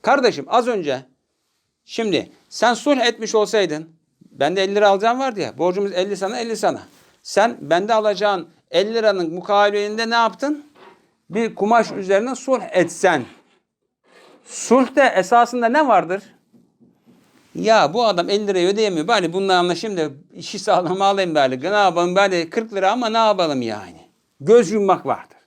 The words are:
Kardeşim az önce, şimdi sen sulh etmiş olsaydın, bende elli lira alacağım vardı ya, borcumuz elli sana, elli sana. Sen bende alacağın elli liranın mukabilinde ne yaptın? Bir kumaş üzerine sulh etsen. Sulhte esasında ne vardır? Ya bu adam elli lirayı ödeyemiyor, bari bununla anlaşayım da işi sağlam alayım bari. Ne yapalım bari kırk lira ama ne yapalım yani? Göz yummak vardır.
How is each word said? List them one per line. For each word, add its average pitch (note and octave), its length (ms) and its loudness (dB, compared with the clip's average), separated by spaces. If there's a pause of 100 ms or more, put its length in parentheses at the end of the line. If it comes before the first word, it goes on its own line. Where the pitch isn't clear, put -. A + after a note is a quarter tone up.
Kardeşim G#3+ 460 2
az A3+ 200 2
önce, D3 380 -4 (800)
şimdi F3+ 460 -4 (180)
sen G#3+ 240 0
sulh B3+ 280 0
etmiş A3+ 340 -4
olsaydın, F#3+ 540 0 (420)
bende F3 320 -2
elli G3 120 -4
lira G#3 140 4
alacağım A3+ 300 0
vardı B3 200 -4
ya, A#2+ 180 -8
borcumuz F3+ 340 -2
elli F#3 260 -4
sana, G3 220 -6
elli A3+ 180 -6
sana. D3+ 240 -2 (420)
Sen A#3 380 0
bende F3 320 0
alacağın G#3 540 0 (240)
elli G3+ 220 0
liranın G3 400 0
mukabilinde G#3 760 0
ne A#3 60 -2
yaptın? B3+ 500 -2 (640)
Bir A3 260 -4
kumaş G#3+ 360 2
üzerine G3 440 -2
sulh B3 360 -4
etsen. E3+ 520 0 (1200)
Sulhte C4 560 0
esasında A#3 680 2
ne D4 180 2
vardır? F#3 360 2 (1300)
Ya F3+ 380 2
bu A#3 120 0
adam F3+ 240 0
elli G3+ 180 0
lirayı F#3 200 2
ödeyemiyor, G3 400 0
bari F#3+ 260 0
bununla F#3+ 240 0
anlaşayım F3 400 -2
da D3+ 120 -2 (240)
işi F#3 260 -14
sağlam F#3 420 0
alayım G3 340 0
bari. C3 260 2
Ne D#3+ 60 -6
yapalım F3+ 480 2
bari F#3 340 0
kırk A3+ 240 -6
lira F#3+ 180 0
ama A#3+ 180 -2
ne A3+ 80 -2
yapalım F#3 440 0
yani? G#2 460 -10 (320)
Göz G3 320 4
yummak F#3+ 340 0
vardır. - 420 -6